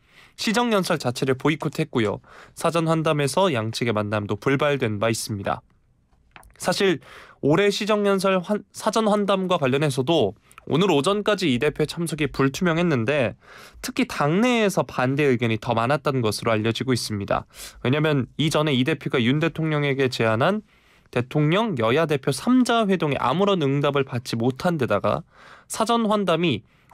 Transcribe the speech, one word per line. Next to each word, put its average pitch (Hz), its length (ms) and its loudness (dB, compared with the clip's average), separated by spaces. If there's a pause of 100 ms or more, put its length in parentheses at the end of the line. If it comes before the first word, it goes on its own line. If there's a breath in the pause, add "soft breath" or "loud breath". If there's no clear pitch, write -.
(360 soft breath)
시정연설 208 600 0
자체를 131 360 -2
보이콧했고요. 139 840 -2 (340 loud breath)
사전 165 340 0
환담에서 160 640 2
양측의 113 400 -2
만남도 104 440 -2
불발된 135 600 0
바 110 100 0
있습니다. 98 540 -4 (960)
사실 185 400 0 (420 loud breath)
올해 185 300 4
시정연설 196 720 0
환-, 202 320 -4
사전 220 360 0
환담과 196 500 2
관련해서도 139 760 0 (320 loud breath)
오늘 185 240 2
오전까지 190 640 2
이 120 40 0
대표의 151 280 0
참석이 156 420 -4
불투명했는데 139 1080 0 (460 loud breath)
특히 - 260 -2
당내에서 196 760 2
반대 139 420 0
의견이 117 360 2
더 123 140 -4
많았다는 131 460 0
것으로 110 320 -2
알려지고 110 400 -2
있습니다. 101 540 -4 (360 loud breath)
왜냐하면 147 440 0 (100)
이전에 151 380 0
이 127 100 2
대표가 147 380 -2
윤 131 180 2
대통령에게 147 720 0
제안한 127 500 0 (500 soft breath)
대통령 151 680 0
여야 120 280 2
대표 147 240 -2
삼 254 320 2
자 233 240 2
회동에 170 320 0
아무런 175 440 0
응답을 139 420 2
받지 123 320 -6
못한 135 400 -2
데다가 104 460 0 (440 loud breath)
사전 233 400 0
환담이 180 560 0 (320 soft breath)